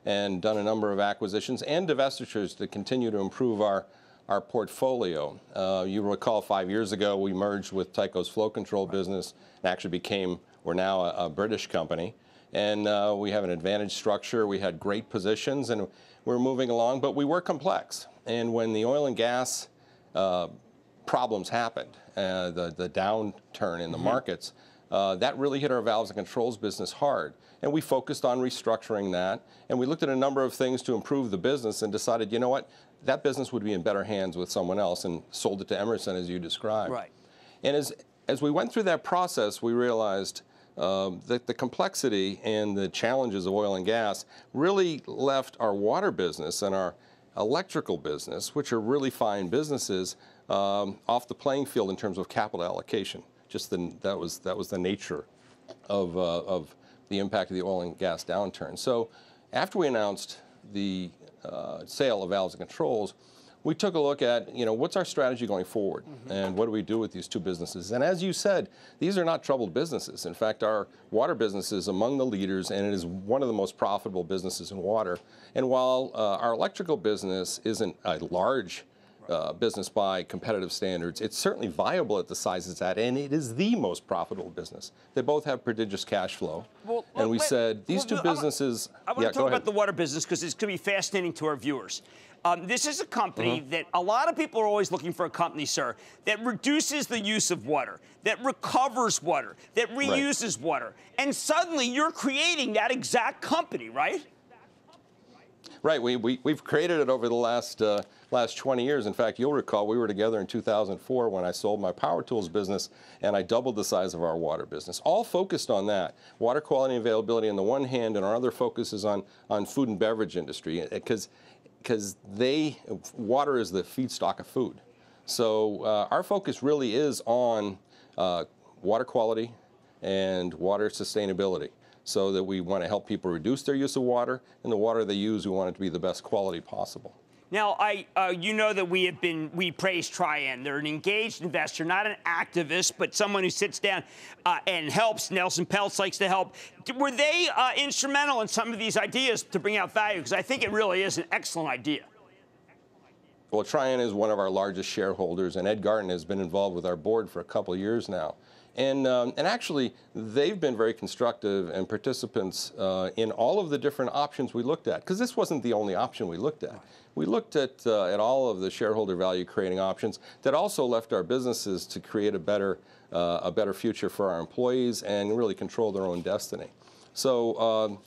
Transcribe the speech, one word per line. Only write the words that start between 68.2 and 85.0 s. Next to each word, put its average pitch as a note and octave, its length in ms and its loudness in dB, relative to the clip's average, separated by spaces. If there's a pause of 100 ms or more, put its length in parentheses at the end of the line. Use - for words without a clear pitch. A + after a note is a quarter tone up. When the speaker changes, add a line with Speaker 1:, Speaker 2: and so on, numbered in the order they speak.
Speaker 1:
you F#3 120 0
said, F#3+ 340 0 (320)
these F#3+ 180 0
are F3 60 2
not E3 200 2
troubled A#2+ 300 0
businesses. C3+ 520 -2
In - 80 -6
fact, A2 280 0
our G#2+ 260 2 (240)
water C3+ 240 4
business G2+ 360 -2
is F#2 160 -2
among G#2+ 300 2
the C3 80 2
leaders, F#2+ 460 0
and G2+ 140 0
it G2+ 80 0
is F2+ 120 -2
one G2+ 380 0
of C3 40 2
the A#2 60 0
most G2 240 0
profitable G2 480 0
businesses F2+ 460 -6
in G2 80 -10
water. F#2 400 0 (360)
And C3 140 2
while, B2+ 440 2
uh, G#2 240 0
our A#2 140 0
electrical D#3+ 460 -2
business F#2+ 640 -2
isn't G#2 400 -2
a D#2+ 220 0
large, F#2+ 580 0 (460)
uh, D#2 220 0
business G2+ 380 -2
by F#2+ 340 2
competitive F#2+ 480 -4
standards, F2 480 -4
it's A2 180 -4
certainly F#3+ 300 -2
viable G#2+ 500 0
at F2+ 120 -4
the F2+ 60 -6
size F2+ 340 -2
it's E2+ 120 -8
at, F#2+ 160 0
and B2 200 0
it C#3+ 160 -2
is C3+ 220 -2
the G#3 200 2
most B2 320 -2
profitable F2+ 420 -4
business. D#2+ 440 -12 (220)